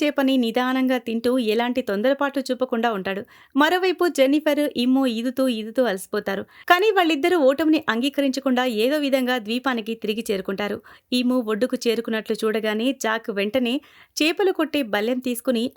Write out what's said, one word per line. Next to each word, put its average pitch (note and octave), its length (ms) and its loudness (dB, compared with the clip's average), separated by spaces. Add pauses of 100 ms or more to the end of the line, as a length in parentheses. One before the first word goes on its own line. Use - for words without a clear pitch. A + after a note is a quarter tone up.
చేపని C4+ 340 2
నిదానంగా B3+ 600 0
తింటూ A#3+ 400 -2
ఎలాంటి A#3+ 440 0
తొందరపాటు C4 580 0
చూపకుండా B3 520 -2
ఉంటాడు. G3 320 -4 (320)
మరోవైపు F4 520 2
జెన్నిఫర్, D4 720 2
ఇమ్ము C4 300 4
ఈదుతూ B3+ 400 -2
ఈదుతూ A3+ 360 0
అలసిపోతారు. G3+ 600 -2
కానీ F#4 480 2
వాళ్ళిద్దరూ F4 460 2
ఓటమిని D4+ 520 2
అంగీకరించకుండా C4 760 0
ఏదో B3 320 0
విధంగా B3+ 400 0
ద్వీపానికి A#3 560 -4
తిరిగి A3 380 -6
చేరుకుంటారు. G3 500 -6 (320)
ఇమ్ము B3+ 280 2
ఒడ్డుకు A3 360 -2 (100)
చేరుకున్నట్లు A3 480 -2 (100)
చూడగానే A3 460 0
జాక్ A3+ 380 -4
వెంటనే A3+ 520 -2 (420)
చేపలు E4+ 280 2
కొట్టే D4+ 300 0
బల్లెం A3 380 -2
తీసుకుని B3 580 -2